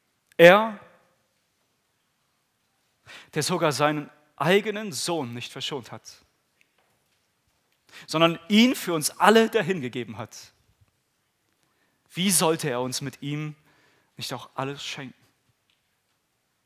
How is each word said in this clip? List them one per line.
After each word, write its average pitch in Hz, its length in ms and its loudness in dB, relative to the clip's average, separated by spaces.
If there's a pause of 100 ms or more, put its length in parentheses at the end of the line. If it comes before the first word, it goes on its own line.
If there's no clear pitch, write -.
(380)
Er, 208 420 6 (2500)
der 151 100 -2
sogar 165 280 0
seinen 147 380 0 (260)
eigenen 202 580 -2
Sohn 131 400 -6
nicht 120 180 -12
verschont 135 400 -12
hat, - 320 -20 (1800)
sondern 165 320 2 (100)
ihn 233 260 6
für - 180 -4
uns 156 160 -2
alle 220 400 6
dahingegeben 131 680 -6
hat, - 360 -16 (1600)
wie 190 200 -2
sollte 165 380 0
er 123 120 -2
uns 127 200 -6
mit 135 200 -12
ihm 147 340 -8 (600)
nicht 120 180 -12
auch - 220 -12
alles 139 280 -8
schenken? - 360 -14 (1500)